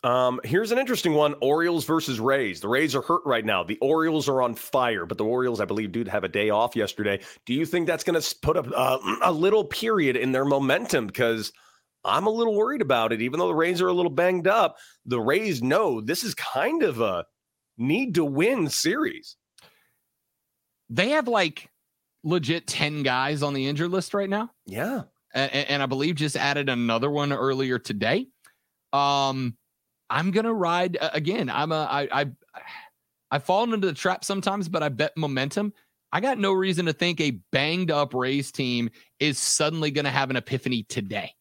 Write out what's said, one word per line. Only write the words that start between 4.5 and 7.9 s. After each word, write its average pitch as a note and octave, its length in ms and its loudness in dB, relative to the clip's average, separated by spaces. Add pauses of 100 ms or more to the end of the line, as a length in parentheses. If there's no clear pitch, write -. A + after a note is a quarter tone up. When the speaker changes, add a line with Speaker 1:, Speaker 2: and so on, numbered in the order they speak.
Speaker 1:
fire, A#2 540 -2
but E2+ 100 -6
the G#2+ 80 -2
Orioles, B2 340 0
I G#2 60 0
believe, G2+ 260 -4
did A2+ 160 -4
have G2 160 -2
a F#2+ 60 -4
day G#2 220 0
off A2+ 240 2
yesterday. G#2 440 -2 (280)
Do A#2+ 80 -2
you D#3 100 0
think E3 220 -2
that's E3+ 160 -2